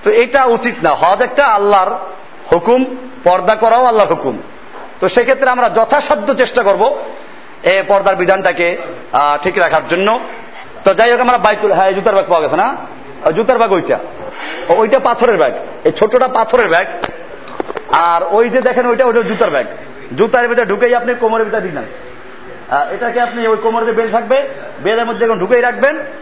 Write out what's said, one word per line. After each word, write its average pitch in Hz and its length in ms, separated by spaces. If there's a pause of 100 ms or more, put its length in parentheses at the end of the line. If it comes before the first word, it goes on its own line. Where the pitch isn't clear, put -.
তো 208 60
এটা 240 360
উচিত 233 380
না। 160 60
হজ 175 320
একটা 269 240
আল্লাহর 202 460 (600)
হুকুম, 240 340 (380)
পর্দা 180 320
করাও 226 300
আল্লাহর 214 240
হুকুম। 139 320 (580)
তো 185 100
সেক্ষেত্রে 254 400
আমরা 247 200
যথাসাধ্য 277 640
চেষ্টা 240 300
করব 202 400 (600)
এ 185 240
পর্দার 196 280
বিধানটাকে, 180 600 (360)
আহ, 147 300
ঠিক 180 140
রাখার 156 300
জন্য। 202 320 (640)
তো 196 100
যাই 226 180
হোক, 240 100
আমরা 247 160
বাইতুল, 208 340
হ্যাঁ, 185 160
এই 196 60
জুতার 196 200
ব্যাগ 190 120
পাওয়া 165 160
গেছে 147 140
না? 220 200 (500)
ওই 160 80
জুতার 214 240
ব্যাগ 220 140
ওইটা, 143 280 (680)
ও-, 165 40
ওইটা 214 260
পাথরের 240 380
ব্যাগ, 143 160 (300)
এই 160 80
ছোটটা 240 360
পাথরের 240 400
ব্যাগ। 202 200 (1040)
আর 170 300 (100)
ওই 226 180
যে 247 120
দেখেন 247 240
ওইটা, 247 200
ওইটা 233 160
জুতার 202 280
ব্যাগ, 139 160 (520)
জুতার 240 300
ভিতরে 233 180
ঢুকেই 220 300
আপনি 240 240
কোমরের 226 260
ভিতরে 214 160
দিলেন। 156 220 (880)
আহ, 143 240
এটাকে 233 280
আপনি 233 260
ওই 220 100
কোমরে 226 280
যে 226 60
বেল্ট 220 200
থাকবে, 233 380 (340)
বেল্টের 226 220
মধ্যে 226 200
এখন 226 140
ঢুকেই 240 220
রাখবেন, 247 380 (220)